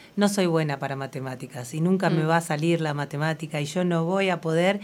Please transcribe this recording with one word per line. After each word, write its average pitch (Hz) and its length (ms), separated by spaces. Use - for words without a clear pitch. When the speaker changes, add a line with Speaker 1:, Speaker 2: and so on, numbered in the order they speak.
Speaker 1:
no 202 120
soy 202 180
buena 156 320
para 139 180
matemáticas 131 760
y 156 80
nunca 185 300
me 160 140
Speaker 2:
Mm. 156 40
Speaker 1:
va 165 80
a 165 60
salir 160 400
la 151 100
matemática 151 680
y 147 40
yo 180 200
no 170 200
voy 190 240
a 170 140
poder, 175 420